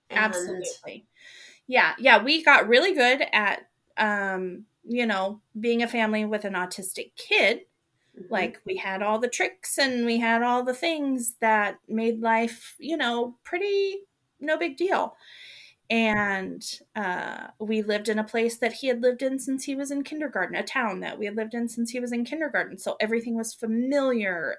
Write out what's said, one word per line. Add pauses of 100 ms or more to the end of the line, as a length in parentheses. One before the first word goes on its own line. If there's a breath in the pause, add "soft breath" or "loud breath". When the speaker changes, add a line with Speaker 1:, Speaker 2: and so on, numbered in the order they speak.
(100)
Speaker 1:
And
Speaker 2:
Absolutely. (600 loud breath)
Yeah.
Yeah.
We
got
really
good (100)
at, (280)
um, (200)
you
know, (180)
being
a
family
with
an
autistic
kid. (580)
Speaker 1:
Mm-hmm.
Speaker 2:
Like,
we
had
all
the
tricks
and
we
had
all
the
things
that (100)
made
life,
you
know,
pretty (400)
no
big
deal. (760 loud breath)
And, (320)
uh, (100)
we
lived
in
a
place
that
he
had
lived
in
since
he
was
in
kindergarten,
a
town
that
we
had
lived
in
since
he
was
in
kindergarten.
So
everything
was
familiar.